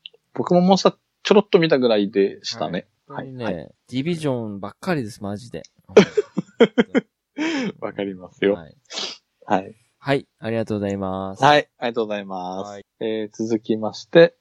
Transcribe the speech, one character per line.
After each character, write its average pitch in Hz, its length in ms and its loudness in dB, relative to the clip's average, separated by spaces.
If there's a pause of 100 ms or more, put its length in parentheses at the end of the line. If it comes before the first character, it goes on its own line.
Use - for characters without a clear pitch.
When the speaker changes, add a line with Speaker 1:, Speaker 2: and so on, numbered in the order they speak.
(340)
Speaker 1:
僕 127 200 -2
も 175 80 6
モ 190 140 6
ン - 20 2
ス - 60 -2
タ - 60 4
ー - 60 0 (280)
ち - 100 -2
ょ - 20 8
ろ 202 60 8
っ - 80 -18
と 196 100 6
見 165 80 4
た 156 100 4
ぐ 123 120 2
ら 110 80 4
い 101 120 2
で 101 340 0
し - 140 -10
た 85 120 -4
ね。 90 180 -8 (200)
Speaker 2:
は 143 160 -12
い。 - 20 -12
本 - 0 -
当 135 60 -14
に 127 60 -14
ね、 120 80 -8
Speaker 1:
は 101 60 -2
い 90 40 -4
は 80 60 -10
い。 - 100 -18 (180)
Speaker 2:
デ 123 80 -6
ィ 135 60 -4
ビ 175 120 -2
ジ 156 140 -4
ョ 120 180 -2
ン 101 140 -8
ば 98 80 -10
っ - 100 -18
か 185 160 -2
り 135 80 -2
で 104 60 -8
す、 - 120 -16
マ 101 140 -6
ジ 117 160 -16
で。 - 120 -12 (240)
Speaker 1:
<laughs> - 1900 0
わ 104 100 -8
か 101 120 -6
り 98 120 -8
ま 90 160 -20
す - 140 -6
よ。 98 80 4
Speaker 2:
は 85 160 -8
い。 - 80 -20 (680)
Speaker 1:
は 95 140 0
い。 98 160 -12 (280)
Speaker 2:
は 139 120 0
い、 - 120 -6 (120)
あ 110 100 -8
り 113 60 -4
が 113 100 -2
と 107 100 -4
う 104 40 -4
ご 101 60 -4
ざ 98 60 -2
い 98 60 -4
ま 95 380 -6
す。 110 80 -2
Speaker 1:
は 147 140 6
い、 147 200 -2
あ 135 80 -8
り 120 60 -2
が - 20 -16
と 113 100 -2
う 107 40 -4
ご 104 60 -6
ざ 104 60 -4
い 98 60 -10
ま 95 400 -8
す。 104 60 -12
Speaker 2:
は 101 80 -14
い。 98 60 -20 (160)
Speaker 1:
え 110 300 -4
ー、 113 160 -6
続 113 120 -2
き 110 180 -4
ま 107 160 -6
し - 120 -16
て、 170 360 6